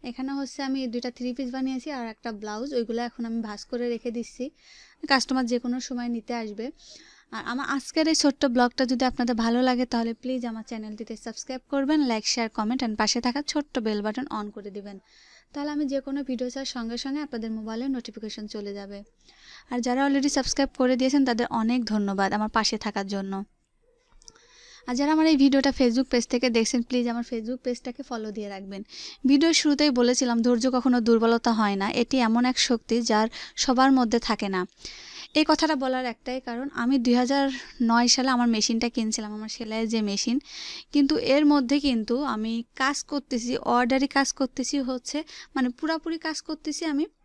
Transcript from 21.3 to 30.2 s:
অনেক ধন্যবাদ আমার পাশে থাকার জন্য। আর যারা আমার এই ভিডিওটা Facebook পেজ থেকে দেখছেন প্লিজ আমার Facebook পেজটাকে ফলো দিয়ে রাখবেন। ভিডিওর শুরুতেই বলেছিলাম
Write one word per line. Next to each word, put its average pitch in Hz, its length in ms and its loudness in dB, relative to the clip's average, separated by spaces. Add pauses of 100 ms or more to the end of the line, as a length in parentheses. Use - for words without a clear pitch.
অনেক 240 180 2 (140)
ধন্যবাদ 196 440 0
আমার 214 200 -2
পাশে - 180 0 (100)
থাকার 196 280 -4
জন্য। 196 200 -4 (1500)
আর 247 120 -4
যারা 285 160 2
আমার 320 160 6
এই 302 120 6
ভিডিওটা 277 360 6
Facebook 254 340 4
পেজ 240 100 2 (100)
থেকে 247 140 2 (100)
দেখছেন 226 320 2
প্লিজ 247 240 0
আমার 233 180 -4
Facebook 240 340 -6
পেজটাকে 247 440 -8
ফলো 220 260 -8
দিয়ে 208 180 -8
রাখবেন। 196 280 -12 (480)
ভিডিওর 302 320 6
শুরুতেই 294 380 4
বলেছিলাম 247 460 2